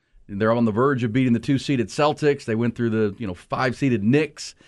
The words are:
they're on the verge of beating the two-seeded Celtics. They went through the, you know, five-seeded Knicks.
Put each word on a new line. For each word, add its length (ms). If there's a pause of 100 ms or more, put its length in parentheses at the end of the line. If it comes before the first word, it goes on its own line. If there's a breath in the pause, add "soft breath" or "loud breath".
(280)
they're 240
on 140
the 80
verge 320
of 80
beating 180
the 80
two-seeded 480
Celtics. 560
They 120
went 200
through 140
the, 280
you 80
know, 80
five-seeded 680
Knicks. 520 (120 soft breath)